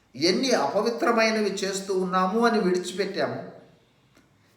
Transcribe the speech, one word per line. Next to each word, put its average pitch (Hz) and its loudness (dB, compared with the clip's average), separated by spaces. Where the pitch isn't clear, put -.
ఎన్ని 214 0
అపవిత్రమైనవి 214 2
చేస్తూ 196 -4
ఉన్నాము 185 0
అని 214 2
విడిచిపెట్టాము, 180 -2